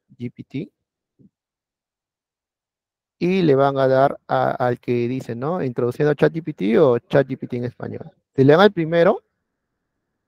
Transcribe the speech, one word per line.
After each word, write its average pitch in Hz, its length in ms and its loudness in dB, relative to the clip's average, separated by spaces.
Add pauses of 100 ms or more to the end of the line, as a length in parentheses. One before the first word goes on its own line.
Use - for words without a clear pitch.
(180)
G 123 140 -12
P - 120 -20
T - 280 -12 (2500)
y 180 240 0
le 151 120 4
van 139 240 0
a 135 100 2
dar 135 380 2
a, 131 240 -2
al 123 300 -4
que 120 280 -4
dice, 131 260 -8
¿no? 156 280 -6
Introduciendo 131 520 -2
chat 156 180 2
G 160 100 -8
P 151 120 -10
T 208 240 0
o 127 200 4
chat 139 280 0
G 135 100 -8
P - 100 -12
T 123 100 -10
en 120 80 -6
español. - 460 -12 (240)
Si 135 100 4
le 143 80 6
dan 175 100 4
al 208 100 4
primero, 170 500 0 (1040)